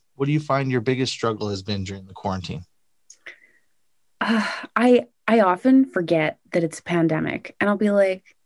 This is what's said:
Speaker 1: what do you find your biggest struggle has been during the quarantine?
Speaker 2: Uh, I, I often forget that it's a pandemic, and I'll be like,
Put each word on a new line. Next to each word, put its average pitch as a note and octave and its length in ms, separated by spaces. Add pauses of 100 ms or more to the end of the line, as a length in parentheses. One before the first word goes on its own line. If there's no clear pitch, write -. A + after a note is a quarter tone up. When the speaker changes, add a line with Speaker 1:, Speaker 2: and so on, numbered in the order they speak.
(140)
Speaker 1:
what C#3 120
do C#3+ 60
you D3+ 60
find C3+ 320
your B2 120
biggest B2+ 300
struggle G#2+ 360
has G2 140
been G2 200
during G2 240
the F#2+ 80
quarantine? F#2 500 (1600)
Speaker 2:
Uh, G#3+ 260 (300)
I, A#3+ 300 (200)
I A3 140
often B3+ 460
forget E3 520 (140)
that F3 100
it's D#3+ 160
a - 60
pandemic, D#3+ 760
and G3+ 100
I'll G#3 100
be G#3 120
like, G3 560